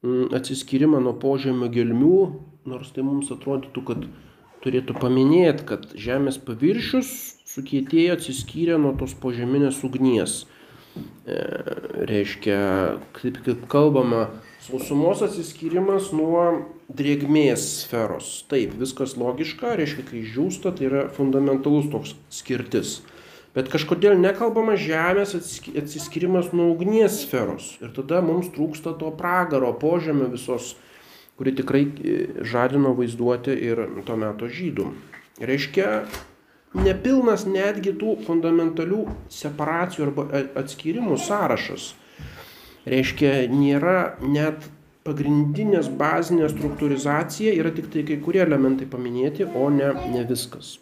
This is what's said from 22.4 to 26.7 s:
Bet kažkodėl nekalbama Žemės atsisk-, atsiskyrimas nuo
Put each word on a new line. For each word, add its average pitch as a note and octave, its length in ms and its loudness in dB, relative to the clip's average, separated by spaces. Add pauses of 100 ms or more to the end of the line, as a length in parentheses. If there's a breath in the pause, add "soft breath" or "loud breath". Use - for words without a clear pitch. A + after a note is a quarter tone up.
Bet C3 180 -2
kažkodėl F3+ 480 4
nekalbama G#3+ 600 2
Žemės F3+ 600 0
atsisk-, - 400 -10
atsiskyrimas F3 760 -2
nuo E3+ 200 4